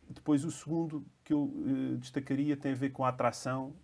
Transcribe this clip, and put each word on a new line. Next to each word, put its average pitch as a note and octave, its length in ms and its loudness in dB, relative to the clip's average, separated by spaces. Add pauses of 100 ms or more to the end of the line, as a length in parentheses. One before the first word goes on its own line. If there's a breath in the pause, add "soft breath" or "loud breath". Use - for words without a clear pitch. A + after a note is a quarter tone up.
Depois, C#3+ 340 2
o E3 80 -2
segundo D#3 540 -4 (180)
que - 100 0
eu, C#3+ 180 2 (140)
eh, C3 320 0
destacaria C#3 580 0
tem C#3 180 -2
a - 20 0
ver C3+ 160 0
com C3+ 140 -2
a B2+ 40 6
atração C3 640 0 (100)